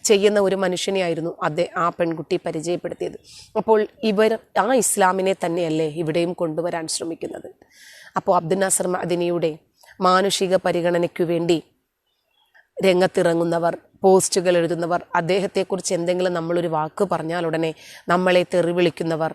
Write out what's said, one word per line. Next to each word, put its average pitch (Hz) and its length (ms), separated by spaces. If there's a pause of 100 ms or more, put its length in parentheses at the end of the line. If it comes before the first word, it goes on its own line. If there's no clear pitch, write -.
ചെയ്യുന്ന 202 380
ഒരു 190 180
മനുഷ്യനെയായിരുന്നു 175 720 (100)
അതെ 165 240 (100)
ആ 170 140
പെൺകുട്ടി 165 500
പരിചയപ്പെടുത്തിയത്. 170 800 (380)
അപ്പോൾ 220 220 (240)
ഇവർ 220 300 (260)
ആ 196 180
ഇസ്ലാമിനെ 190 640
തന്നെയല്ലേ 165 580
ഇവിടെയും 170 380
കൊണ്ടുവരാൻ 165 540
ശ്രമിക്കുന്നത്? - 600 (680)
അപ്പോൾ 190 200
അബ്ദുൽ 180 240
നാസർ 190 280
മഅദനിയുടെ 175 640 (480)
മാനുഷിക 185 580
പരിഗണനയ്ക്കു 175 680
വേണ്ടി 170 320 (1160)
രംഗത്തിറങ്ങുന്നവർ, 170 1000 (220)
പോസ്റ്റുകൾ 185 600
എഴുതുന്നവർ, 170 440 (140)
അദ്ദേഹത്തെക്കുറിച്ച് 180 800
എന്തെങ്കിലും 180 400
നമ്മളൊരു 170 340
വാക്ക് 156 360
പറഞ്ഞാൽ 170 420
ഉടനെ 160 240 (380)
നമ്മളെ 180 360
തെറി 175 280
വിളിക്കുന്നവർ 165 640